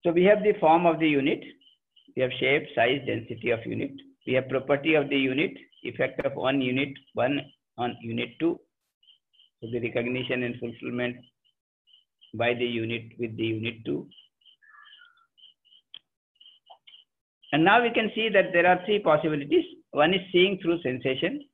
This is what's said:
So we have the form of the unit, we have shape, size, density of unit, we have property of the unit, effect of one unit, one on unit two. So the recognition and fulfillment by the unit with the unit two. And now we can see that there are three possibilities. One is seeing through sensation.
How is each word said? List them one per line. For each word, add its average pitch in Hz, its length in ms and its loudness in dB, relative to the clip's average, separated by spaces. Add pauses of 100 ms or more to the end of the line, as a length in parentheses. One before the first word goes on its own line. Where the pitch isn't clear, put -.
So 170 80 0
we 175 120 4
have 208 200 6
the 208 160 4
form 175 260 6
of 160 140 2
the 160 80 2
unit, 147 320 0 (720)
we 127 80 0
have 127 160 0
shape, 143 360 0
size, 127 320 2
density 113 440 -6
of 117 160 -2
unit, 110 240 -6 (360)
we 123 80 -2
have 127 140 0
property 143 460 0
of 139 140 2
the 139 80 -2
unit, 135 360 0 (300)
effect 131 420 -6
of 139 100 -4
one 135 260 0
unit, 131 300 -2 (240)
one 135 260 -2 (360)
on 120 260 -4
unit 117 360 -6
two. 165 220 -2 (1000)
So 113 120 -12
the 120 80 -4
recognition 123 640 -4
and 120 160 -6
fulfillment 123 560 -8 (1200)
by 117 200 0
the 120 120 -2
unit 113 380 -6 (140)
with 113 180 -8
the 113 80 -4
unit 113 400 -6
two. 160 240 -8 (3500)
And 151 120 4
now 214 180 6
we 233 80 2
can 226 240 0
see 220 140 -2
that 196 240 4
there 170 140 4
are 180 180 6
three 208 140 0
possibilities. 156 680 2 (260)
One 151 220 2
is 190 80 0 (120)
seeing 185 280 4
through 165 220 -2
sensation. 135 720 -4